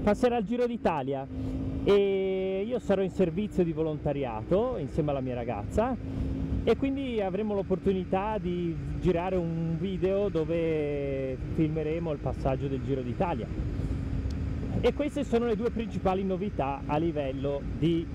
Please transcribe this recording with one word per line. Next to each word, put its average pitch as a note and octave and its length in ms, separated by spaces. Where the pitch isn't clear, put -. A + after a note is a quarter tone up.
passerà A#3 340
il A3 80
Giro A#3+ 220
d'Italia C#3 600
e F#3+ 800
io A#3+ 120
sarò F#3+ 240
in F#3 80
servizio F#3 540
di E3 100
volontariato D3+ 1040
insieme D3 320
alla C#3 120
mia C3 120
ragazza A#2+ 640
e A3+ 140
quindi C4+ 420
avremo G3+ 360
l'opportunità F#3+ 840
di F3 380
girare F3+ 360
un E3 440
video F#3+ 500
dove D3 1040
filmeremo D#3 560
il C#3+ 80
passaggio C3+ 480
del C3+ 160
Giro C3 180
d'Italia. B2 460
E B3 140
queste D4 300
sono A#3 220
le A#3 100
due - 140
principali F#3+ 540
novità E3+ 640
a D3 120
livello C#3+ 640
di E3 380